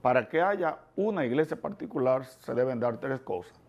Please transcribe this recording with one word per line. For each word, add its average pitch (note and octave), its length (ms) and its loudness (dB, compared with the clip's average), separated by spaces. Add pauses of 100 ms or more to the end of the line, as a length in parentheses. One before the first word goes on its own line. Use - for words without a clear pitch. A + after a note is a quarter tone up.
Para B2+ 280 4
que D#3+ 120 2
haya F3+ 380 0 (180)
una G3 280 0
iglesia D3+ 320 0
particular C3 680 -2
se - 300 -10
deben B2+ 260 0
dar A#2 180 -2
tres C3+ 220 -4
cosas. F2+ 320 -8 (160)